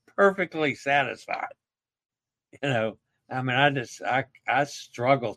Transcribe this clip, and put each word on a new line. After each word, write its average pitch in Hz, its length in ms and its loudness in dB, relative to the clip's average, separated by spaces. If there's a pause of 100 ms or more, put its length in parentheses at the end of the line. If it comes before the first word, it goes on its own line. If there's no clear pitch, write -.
(160)
perfectly 175 600 2
satisfied. - 800 -4 (1080)
You 139 80 -2
know, 110 280 -2 (320)
I 127 120 -6
mean, 127 140 -2
I 143 160 6
just, 127 320 -6
I, 123 220 0 (220)
I 131 180 2
struggle 123 720 -2